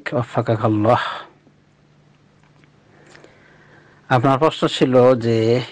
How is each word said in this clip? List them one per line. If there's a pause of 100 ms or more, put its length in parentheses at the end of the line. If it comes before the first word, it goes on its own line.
(160)
ওয়াফাকাকাল্লাহ। (3250)
আপনার
প্রশ্ন (160)
ছিল (320)
যে (340)